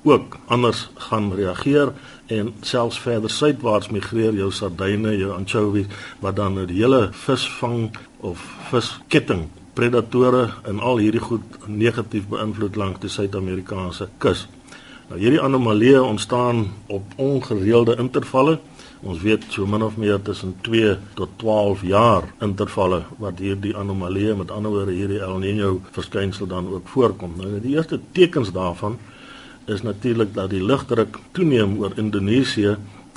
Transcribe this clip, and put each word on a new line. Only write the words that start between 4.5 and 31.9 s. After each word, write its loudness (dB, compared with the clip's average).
sardyne, -2
jou -2
anchovies, 0
wat -4
dan 0
nou -4
die 0
hele 6
visvang -4
of -8
visketting, 0
predatore 2
en -6
al 0
hierdie 2
goed -8
negatief 0
beïnvloed -4
langs -4
die -8
Suid-Amerikaanse -6
kus. 0
Nou, -10
hierdie 4
anomalieë 6
ontstaan 0
op -6
ongereelde 4
intervalle. 2
Ons -8
weet 2
so -4
min 0
of -4
meer 2
tussen -6
twee 4
tot -6
twaalf 0
jaar 4
intervalle 0
wat -8
hierdie -4
anomalieë, -2
met -6
ander -4
woorde -2
hierdie -2
El -4
Niño 0
verskynsel -4
dan -6
ook -8
voorkom. 0
Nou, -6
die -2
eerste -2
tekens 2
daarvan -4
is -4
natuurlik -2
dat -4
die -2
lugdruk 0
toeneem 2
oor -2